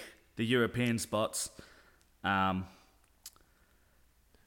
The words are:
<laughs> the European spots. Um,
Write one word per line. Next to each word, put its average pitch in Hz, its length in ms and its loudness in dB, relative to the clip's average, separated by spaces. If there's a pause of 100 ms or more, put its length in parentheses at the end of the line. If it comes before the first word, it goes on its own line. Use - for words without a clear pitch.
(140)
<laughs> - 220 -20
the 110 100 -2
European 120 520 2
spots. - 520 -2 (720)
Um, 95 420 2 (1800)